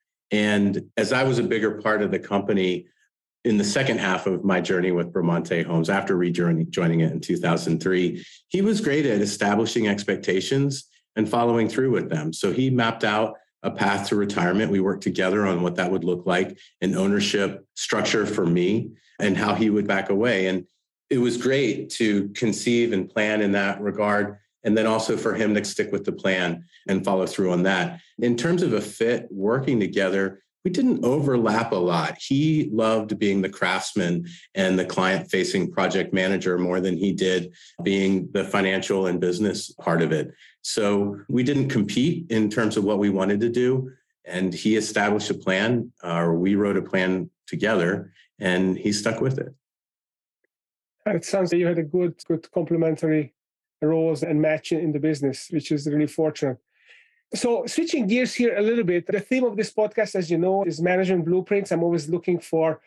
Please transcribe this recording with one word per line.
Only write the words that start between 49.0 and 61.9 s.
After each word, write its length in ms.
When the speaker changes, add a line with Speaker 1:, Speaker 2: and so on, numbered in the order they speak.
Speaker 1:
with 160
it. 160
Speaker 2:
It 180
sounds 280
like 80
you 60
had 120
a 60
good, 420
good 240
complementary 840
roles 420
and 200
match 300
in 200
the 60
business, 520
which 220
is 140
really 220
fortunate. 500
So 320
switching 400
gears 280
here 220
a 60
little 220
bit, 220
the 140
theme 240
of 120
this 160
podcast, 420
as 160
you 80
know, 260
is 160
management 460
blueprints. 460
I'm 100
always 260